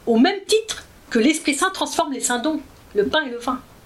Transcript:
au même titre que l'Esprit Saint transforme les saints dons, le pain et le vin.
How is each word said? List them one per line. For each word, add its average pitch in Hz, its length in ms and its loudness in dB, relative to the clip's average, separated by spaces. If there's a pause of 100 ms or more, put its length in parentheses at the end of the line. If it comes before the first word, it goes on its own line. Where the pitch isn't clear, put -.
au 233 120 4
même 381 280 4
titre - 380 -2 (260)
que - 100 0
l'Esprit 302 340 2
Saint 370 160 0
transforme 311 420 -2
les 247 80 -8
saints 247 200 -2
dons, 302 200 -2 (340)
le 202 120 2
pain 302 160 2
et 262 80 -6
le 240 80 -8
vin. 254 220 -4 (260)